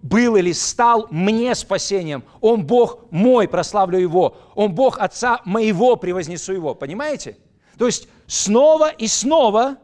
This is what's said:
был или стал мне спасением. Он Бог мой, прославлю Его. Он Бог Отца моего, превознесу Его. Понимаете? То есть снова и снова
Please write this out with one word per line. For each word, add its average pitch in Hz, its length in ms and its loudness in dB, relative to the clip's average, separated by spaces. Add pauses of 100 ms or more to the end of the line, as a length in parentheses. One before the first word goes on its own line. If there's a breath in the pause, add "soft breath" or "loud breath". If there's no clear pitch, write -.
был 220 340 2
или 180 160 2
стал 233 580 0
мне 220 440 0
спасением. 180 720 -6 (180 soft breath)
Он 220 240 2
Бог 233 440 0
мой, 220 380 4
прославлю 180 500 -2
Его. 180 380 0 (180 loud breath)
Он 208 200 -2
Бог 254 240 0
Отца 226 480 -2
моего, 214 500 2
превознесу 180 560 -8
Его. 160 220 -6
Понимаете? 202 640 -10 (400 soft breath)
То 240 80 0
есть - 220 -4 (180 soft breath)
снова 302 640 2
и 226 160 -8
снова 262 760 0